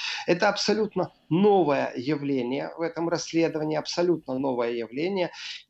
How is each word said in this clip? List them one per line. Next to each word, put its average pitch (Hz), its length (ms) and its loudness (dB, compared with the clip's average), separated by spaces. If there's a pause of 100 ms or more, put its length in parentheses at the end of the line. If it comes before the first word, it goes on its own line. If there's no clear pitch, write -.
(260)
Это 180 240 4
абсолютно 202 600 0 (200)
новое 156 640 4
явление 139 800 -2
в 165 60 -6
этом 165 260 -2
расследовании, 156 720 0
абсолютно 160 600 0
новое 123 340 0
явление. 156 580 -2 (400)